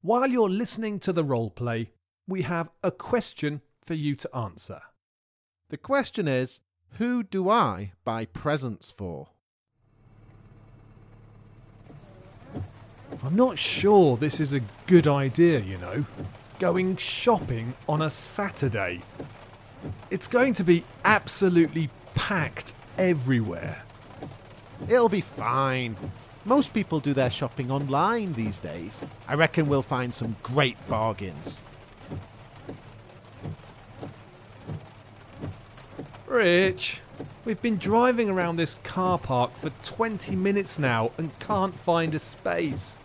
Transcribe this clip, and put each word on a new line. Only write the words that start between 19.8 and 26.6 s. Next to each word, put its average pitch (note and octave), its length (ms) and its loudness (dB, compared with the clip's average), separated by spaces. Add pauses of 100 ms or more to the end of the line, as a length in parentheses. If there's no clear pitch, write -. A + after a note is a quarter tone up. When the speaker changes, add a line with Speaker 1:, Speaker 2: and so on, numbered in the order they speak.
Speaker 1:
It's - 180 -4
going B3 260 4
to F#3+ 100 -2
be E3+ 200 6 (200)
absolutely E3+ 840 4 (240)
packed - 600 -2 (240)
everywhere. C3 840 0 (1040)
Speaker 2:
It'll A#3 220 6
be F#3 120 2
fine. B2+ 720 -2 (500)
Most C4 280 4